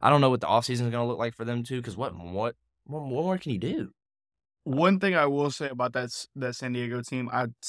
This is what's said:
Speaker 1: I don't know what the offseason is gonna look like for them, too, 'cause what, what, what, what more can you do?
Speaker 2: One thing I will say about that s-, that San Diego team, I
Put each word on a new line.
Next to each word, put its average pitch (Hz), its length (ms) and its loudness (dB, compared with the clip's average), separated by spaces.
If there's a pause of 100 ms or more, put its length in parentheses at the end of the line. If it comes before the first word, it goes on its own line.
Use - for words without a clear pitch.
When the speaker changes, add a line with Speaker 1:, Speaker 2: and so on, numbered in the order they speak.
Speaker 1:
I 120 80 4
don't 143 100 8
know 131 120 6
what 120 100 2
the - 60 -2
offseason 107 240 4 (140)
is 117 60 0
gonna 120 160 0
look 120 120 -2
like 117 160 -2
for 113 100 -8
them, 120 180 -2
too, 127 180 -4
'cause 113 140 -8
what, 107 200 -6
what, 87 180 -10
what, 104 220 -2 (480)
what 135 200 -2
more 185 140 0
can 156 140 -4
you 101 80 0
do? 135 320 -4 (720)
Speaker 2:
One 170 360 4
thing 190 140 2
I 156 140 4
will 143 240 2
say 139 180 -6
about 123 240 -2
that 127 120 -2
s-, - 300 -10
that 127 200 -4
San 127 180 -4
Diego 123 300 -4
team, 127 280 -4
I 123 160 0 (220)